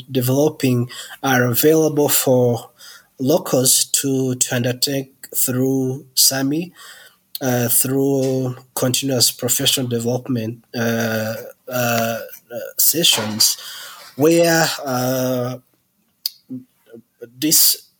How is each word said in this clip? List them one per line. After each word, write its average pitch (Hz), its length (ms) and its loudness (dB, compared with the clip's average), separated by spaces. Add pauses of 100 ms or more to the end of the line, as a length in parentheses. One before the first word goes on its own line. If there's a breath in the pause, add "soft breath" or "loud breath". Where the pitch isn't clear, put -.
(100)
developing 131 800 2 (340 loud breath)
are 127 220 4
available 147 640 4
for 123 640 2 (480 loud breath)
locals 135 640 2
to, 131 500 -2
to 127 220 -2
undertake 127 580 -4 (200)
through 131 800 0
sami, 143 580 0 (680 loud breath)
uh, 123 280 0
through 131 880 0 (180)
continuous 127 560 0
professional 131 560 -2
development, 120 800 -4 (100)
uh, 113 600 -2 (340)
uh, 117 500 -2 (340)
uh, 117 60 -10 (200)
sessions, 113 800 0 (600 loud breath)
where, 165 500 4 (180)
uh, 127 760 -2 (1800)
this - 500 0 (120)